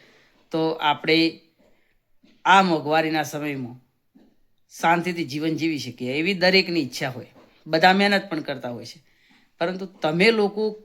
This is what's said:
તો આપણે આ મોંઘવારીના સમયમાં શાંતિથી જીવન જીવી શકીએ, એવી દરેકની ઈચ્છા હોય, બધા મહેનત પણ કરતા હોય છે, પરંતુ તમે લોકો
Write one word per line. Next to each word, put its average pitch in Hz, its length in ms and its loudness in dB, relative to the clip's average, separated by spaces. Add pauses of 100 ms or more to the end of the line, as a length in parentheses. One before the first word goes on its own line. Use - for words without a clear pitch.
(520)
તો 160 180 0 (120)
આપણે 160 600 0 (1040)
આ 185 160 8
મોંઘવારીના 160 640 0
સમયમાં 139 540 -8 (960)
શાંતિથી 170 520 -2
જીવન 151 300 -4
જીવી 151 240 -4
શકીએ, 123 340 -8
એવી 165 200 -2
દરેકની 180 460 2
ઈચ્છા 135 300 -4
હોય, 120 160 -12 (420)
બધા 165 260 4
મહેનત 196 360 2
પણ 156 120 -6
કરતા 127 280 -8
હોય 117 160 -12
છે, - 140 -20 (600)
પરંતુ 185 240 -4
તમે 175 460 2
લોકો 214 400 0 (140)